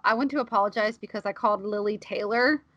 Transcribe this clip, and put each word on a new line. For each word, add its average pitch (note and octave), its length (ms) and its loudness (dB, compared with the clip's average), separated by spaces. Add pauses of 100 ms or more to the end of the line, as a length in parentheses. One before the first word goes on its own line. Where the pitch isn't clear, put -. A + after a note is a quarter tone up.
I A3 100 4
want C4+ 180 0
to D4 80 0
apologize G#3+ 580 0
because G#3 280 -10
I G3 80 -2
called G#3 300 0
Lily G#3 340 -2
Taylor A#3+ 680 0 (120)